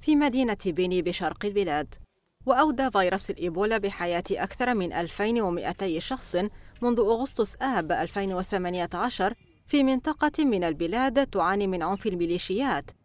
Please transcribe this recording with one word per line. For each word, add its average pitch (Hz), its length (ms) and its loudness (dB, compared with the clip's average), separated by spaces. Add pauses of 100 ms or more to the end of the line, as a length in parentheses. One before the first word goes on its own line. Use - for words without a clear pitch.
في 302 140 4
مدينة 254 500 2
بيني 180 360 2
بشرق 170 440 -4
البلاد. 180 500 0 (500)
وأودى 262 460 4
فيروس 190 380 2
الإيبولا 196 480 0
بحياة 175 540 -2
أكثر 247 420 -2
من 185 200 -2
ألفين 208 480 0
ومائتي 175 580 -2
شخص - 360 -6 (460)
منذ 240 180 2
أغسطس 226 640 0
آب 220 300 0
ألفين 190 420 -2
وثمانية 180 600 -2
عشر 202 400 -2 (320)
في 285 180 4
منطقة 294 640 0
من 208 180 2
البلاد 226 640 0
تعاني 196 400 0
من 185 160 -2
عنف 196 240 -2
الميليشيات 180 840 -2 (140)